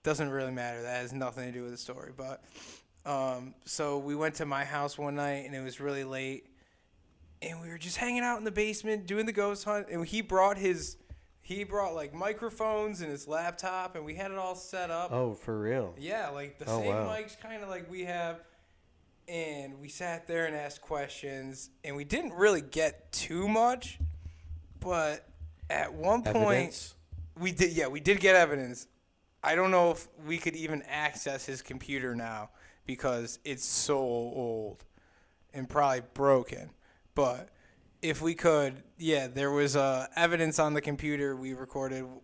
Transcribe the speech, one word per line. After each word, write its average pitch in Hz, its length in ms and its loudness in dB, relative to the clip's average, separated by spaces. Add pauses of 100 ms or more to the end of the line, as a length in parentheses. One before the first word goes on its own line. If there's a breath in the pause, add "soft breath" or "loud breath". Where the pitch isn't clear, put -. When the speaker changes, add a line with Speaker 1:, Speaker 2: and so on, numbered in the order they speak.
Speaker 1:
Doesn't 147 280 0
really 131 220 -2
matter. 120 300 -6
That 123 180 -4
has 120 120 -8
nothing 127 340 -6
to 123 60 -8
do 123 100 -8
with 120 100 -8
the 120 60 -12
story. 135 380 -12
But, 135 280 -12 (640 loud breath)
um, 131 480 -2 (100)
so 143 340 -2
we 143 160 -4
went 156 220 0
to 156 100 -4
my 139 180 -2
house 143 340 -4
one 143 180 -4
night, 143 300 -2
and 139 100 -10
it 131 60 -8
was 131 180 -10
really 139 240 -2
late. 131 420 -6 (920 soft breath)
And 165 200 -8
we 165 100 -12
were 170 80 -12
just 175 180 -6
hanging 240 260 0
out 240 160 2
in 214 60 -8
the 214 80 -2
basement 214 560 0
doing 214 180 0
the 226 60 -2
ghost 202 320 0
hunt. 208 260 -2
And 170 160 -2
he 208 140 -2
brought 190 380 6
his, 185 380 0 (440 soft breath)
he 196 240 -6
brought, 190 320 0
like, 147 180 -6
microphones 214 840 -2
and 156 100 -4
his 143 160 -8
laptop, 180 720 -4
and 151 80 -8
we 156 100 -10
had 190 160 -6
it 196 80 -6
all 185 160 -4
set 180 380 -6
up. 165 200 -2
Speaker 2:
Oh, 120 220 0
for 110 240 -6
real? 107 400 -2
Speaker 1:
Yeah, 180 300 -4
like, 143 300 -10
the 147 120 -10
Speaker 2:
Oh, 113 100 0
Speaker 1:
same 101 140 0
Speaker 2:
wow. 107 140 0
Speaker 1:
mics 214 320 -8
kinda 220 260 -10
like 180 240 -10
we 185 140 -8
have. 170 360 -4 (880 soft breath)
And 147 520 -8
we 147 80 -16
sat 170 380 -6
there 165 200 0
and 156 80 -2
asked 147 280 -6
questions, 135 880 -8 (140)
and 143 120 -6
we 143 80 -6
didn't 254 280 -2
really 185 280 8
get 156 520 0
too 175 360 -2
much, 233 500 4 (800 loud breath)
but 160 460 0 (440)
at 151 240 0
one 196 280 4
point 220 140 2
Speaker 2:
Evidence? 202 580 4 (440)
Speaker 1:
we 180 140 0
did, 175 200 6
yeah, 160 140 4
we 143 140 -2
did 190 200 6
get 190 160 10
evidence. 139 520 4 (540)
I 151 120 2
don't 185 160 6
know 175 220 8
if - 160 -4 (180)
we 165 120 -2
could 160 180 -2
even 156 260 -4
access 143 640 -4
his 135 160 -8
computer 131 520 -6
now 113 360 -6 (360 loud breath)
because 123 580 -2
it's 135 200 -6
so - 340 2
old 120 840 -2 (680 soft breath)
and 131 140 -6
probably 135 340 2 (120)
broken. 139 560 4 (440 soft breath)
But 127 340 2 (540 soft breath)
if 160 200 -2
we 165 120 2
could, 147 480 4 (160)
yeah, 151 300 2
there 139 240 0
was, 143 240 4
uh, 135 300 4 (100)
evidence 165 420 4
on 151 160 4
the 147 60 2
computer 143 560 -2
we 131 180 -6
recorded. 131 500 -4 (200)